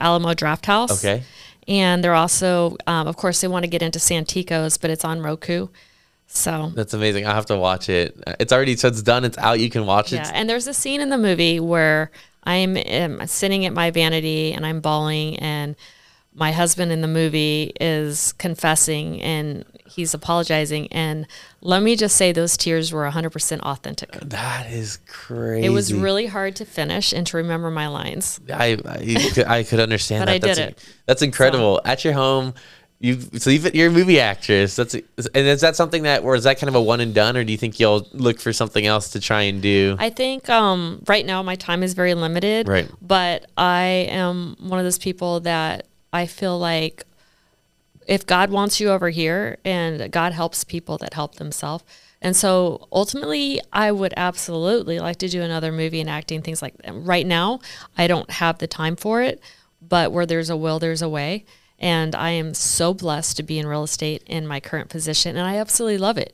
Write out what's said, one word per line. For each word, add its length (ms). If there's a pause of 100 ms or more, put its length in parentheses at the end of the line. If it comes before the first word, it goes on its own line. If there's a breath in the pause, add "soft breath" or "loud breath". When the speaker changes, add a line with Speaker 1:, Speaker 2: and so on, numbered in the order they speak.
Speaker 1:
Alamo 340
Drafthouse. 640
Speaker 2:
Okay. 240 (460 loud breath)
Speaker 1:
And 340
they're 120
also, 640 (120)
um, 180
of 100
course, 240
they 60
wanna 220
get 120
into 200
Santikos, 800
but 100
it's 140
on 180
Roku. 460 (580 soft breath)
So 480
Speaker 2:
That's 200
amazing. 320
I 80
have 120
to 100
watch 320
it. 280 (240)
It's 120
already, 240
so 120
it's 140
done. 220
It's 140
out. 220
You 100
can 160
watch 260
it. 40
Speaker 1:
Yeah, 180
and 160
there's 160
a 80
scene 260
in 100
the 80
movie 420
where 500 (340 soft breath)
I'm, 320
um, 500
sitting 400
at 80
my 160
vanity 640
and 100
I'm 160
bawling, 600
and 360 (560 soft breath)
my 200
husband 380
in 120
the 60
movie 720
is 580
confessing, 840
and 440 (200)
he's 300
apologizing. 760
And 360 (340 loud breath)
let 220
me 140
just 200
say, 160
those 240
tears 360
were 120
a 60
hundred 200
percent 320
authentic. 500
Speaker 2:
That 580
is 300 (280)
Speaker 1:
It 420
was 180
Speaker 2:
crazy. 100
Speaker 1:
really 280
hard 300
to 80
finish 480
and 140
to 100
remember 340
my 180
lines. 600
Speaker 2:
I, 380
I, 140
you 320
could, 140
I 180
could 160
understand 420
Speaker 1:
But 40
Speaker 2:
that. 100
Speaker 1:
I 20
Speaker 2:
That's 200
Speaker 1:
did 40
Speaker 2:
in-, 80
Speaker 1:
it. 80 (280 loud breath)
Speaker 2:
that's 160
incredible. 640
Speaker 1:
So 60
Speaker 2:
At 140
your 100
home, 400 (480 loud breath)
you, 160 (200)
so 100
you've, 260
you're 140
a 20
movie 300
actress. 560
That's, 180
and 80 (320)
is 280
that 120
something 280
that, 200
or 140
is 80
that 140
kind 100
of 60
a 80
one 180
and 140
done, 200
or 80
do 80
you 60
think 240
you'll 320
look 260
for 140
something 340
else 260
to 80
try 220
and 200
do? 360
Speaker 1:
I 120
think, 400
um, 580
right 160
now 180
my 120
time 280
is 120
very 180
limited. 560
Speaker 2:
Right. 200 (120)
Speaker 1:
But 460 (100)
I 540
am 500
one 180
of 60
those 140
people 420
that 460 (260)
I 140
feel 320
like 460 (1040)
if 200
God 240
wants 300
you 100
over 180
here 560
and 460
God 240
helps 300
people 340
that 160
help 220
themselves. 480 (360 soft breath)
And 160
so 560
ultimately, 680 (100)
I 200
would 240
absolutely 840
like 200
to 100
do 120
another 320
movie 280
and 100
acting, 320
things 180
like 220
that. 100
Right 340
now, 340 (360 loud breath)
I 120
don't 220
have 280
the 80
time 300
for 260
it, 180 (400 soft breath)
but 320
where 140
there's 240
a 60
will, 220
there's 220
a 80
way. 380 (320 soft breath)
And 360
I 160
am 220
so 400
blessed 460
to 40
be 160
in 80
real 180
estate 420
in 200
my 140
current 300
position. 460
And 100
I 100
absolutely 400
love 220
it 160